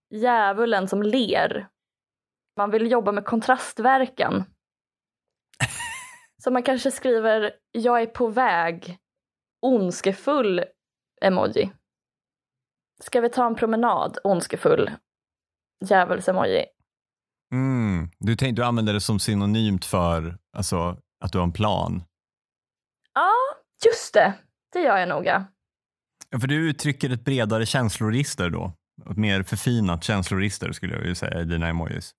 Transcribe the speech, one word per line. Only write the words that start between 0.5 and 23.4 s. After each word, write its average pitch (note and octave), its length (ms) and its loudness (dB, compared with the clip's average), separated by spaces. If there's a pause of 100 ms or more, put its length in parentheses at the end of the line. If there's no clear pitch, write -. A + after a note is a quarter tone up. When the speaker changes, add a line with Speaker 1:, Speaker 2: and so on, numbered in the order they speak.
Speaker 1:
som G3+ 140 -2
ler. G#3+ 680 0 (880)
Man G#3 140 -2
vill A3 200 0
jobba G#3+ 220 2
med G3+ 120 -4
kontrastverkan. B3 1200 0 (1120)
Speaker 2:
<laughs> - 880 -10
Speaker 1:
Så C4 60 -2
man B3 120 2
kanske C4 280 0
skriver, A3 600 2 (200)
"Jag A#3 300 2
är A3+ 40 -2
på A#3 200 -2
väg", F3+ 720 0 (640)
ondskefull G3 1000 2 (580)
emoji. F#3 500 2 (1300)
"Ska - 180 0
vi A#3 80 2
ta A#3+ 180 0
en A3+ 80 -2
promenad?" A3 680 0
Ondskefull - 680 2 (960)
djävuls-emoji. F#3 800 2 (880)
Speaker 2:
Mm. A#2 680 0
Du A2 180 0
tänk-, B2+ 200 -2
du A#2+ 80 0
använder A2+ 280 2
det G#2 80 0
som G#2+ 200 0
synonymt G#2 640 0
för, E2+ 540 0 (180)
alltså, F2 400 -2 (280)
att - 80 -6
du G2 60 0
har F2+ 60 2
en E2+ 80 0
plan. F2+ 500 -2 (1120)
Speaker 1:
Ja, E4+ 160 2 (540)